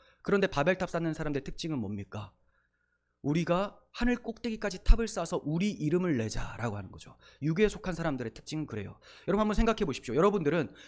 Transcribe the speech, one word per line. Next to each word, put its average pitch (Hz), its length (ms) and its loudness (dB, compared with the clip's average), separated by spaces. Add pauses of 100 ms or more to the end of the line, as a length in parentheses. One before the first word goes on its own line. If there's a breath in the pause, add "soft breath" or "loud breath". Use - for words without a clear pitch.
(220 soft breath)
그런데 190 260 2
바벨탑 180 420 0
쌓는 165 240 -2
사람들의 147 300 -2
특징은 156 360 -6
뭡니까? 101 520 -8 (920)
"우리가 175 540 0 (140)
하늘 247 240 2
꼭대기까지 220 680 -6
탑을 226 240 8
쌓아서 175 360 -4
우리 175 260 0
이름을 170 480 0
내자"라고 110 600 -4
하는 92 140 -10
거죠. - 260 -18 (240 soft breath)
육에 165 260 2
속한 190 260 -4
사람들의 139 400 -2
특징은 151 340 -6
그래요. 101 300 -8 (300 loud breath)
여러분 196 140 2
한번 214 140 2
생각해 220 300 4
보십시오. 123 300 -4
여러분들은 165 580 2 (140 loud breath)